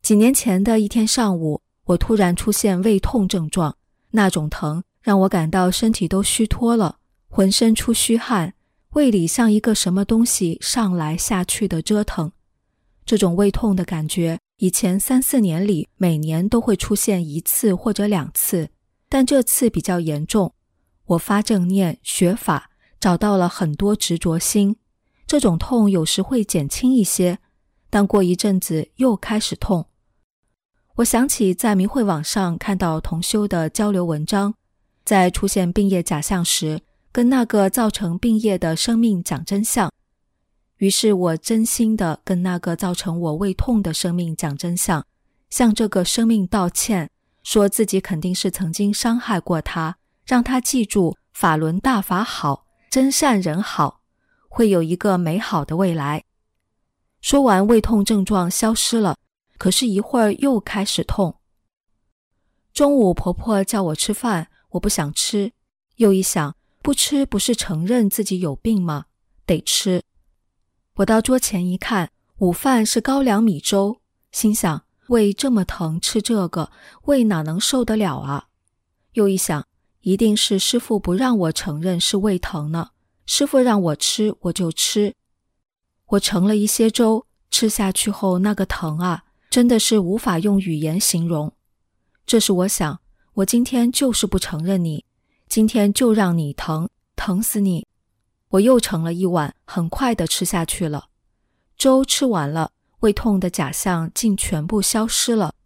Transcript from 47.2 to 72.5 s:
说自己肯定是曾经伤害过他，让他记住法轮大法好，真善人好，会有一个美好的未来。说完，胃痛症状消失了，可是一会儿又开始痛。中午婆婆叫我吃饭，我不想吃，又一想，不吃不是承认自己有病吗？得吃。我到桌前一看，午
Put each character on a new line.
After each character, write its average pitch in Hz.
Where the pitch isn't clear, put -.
说 202
自 214
己 196
肯 165
定 180
是 190
曾 170
经 202
伤 233
害 208
过 165
他， 160
让 247
他 254
记 240
住 180
法 165
轮 160
大 247
法 185
好， -
真 262
善 262
人 180
好， -
会 226
有 180
一 165
个 190
美 175
好 165
的 156
未 180
来。 151
说 285
完， 208
胃 226
痛 208
症 202
状 185
消 220
失 -
了， 190
可 196
是 262
一 196
会 233
儿 208
又 269
开 196
始 -
痛。 -
中 285
午 202
婆 180
婆 196
叫 196
我 160
吃 -
饭， 190
我 135
不 -
想 151
吃， 202
又 208
一 190
想， 151
不 285
吃 277
不 214
是 233
承 160
认 220
自 214
己 185
有 147
病 220
吗？ 151
得 165
吃。 -
我 196
到 220
桌 254
前 180
一 180
看， 185
午 180